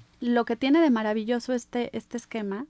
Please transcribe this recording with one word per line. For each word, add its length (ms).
Lo 240
que 120
tiene 260
de 80
maravilloso 640
este, 420
este 220
esquema 520